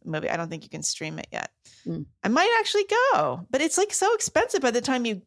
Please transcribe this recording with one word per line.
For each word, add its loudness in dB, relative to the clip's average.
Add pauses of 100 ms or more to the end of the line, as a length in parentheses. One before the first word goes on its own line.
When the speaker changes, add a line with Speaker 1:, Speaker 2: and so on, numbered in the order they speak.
Speaker 1:
movie. -4
I -2
don't -6
think -10
you -20
can -10
stream -6
it -14
yet. -8 (340)
Speaker 2:
Mm. -8 (180)
Speaker 1:
I 0
might 4
actually 0 (260)
go, 0
but 0
it's, 0
like, 2
so 2
expensive 0
by 2
the 0
time 0
you -4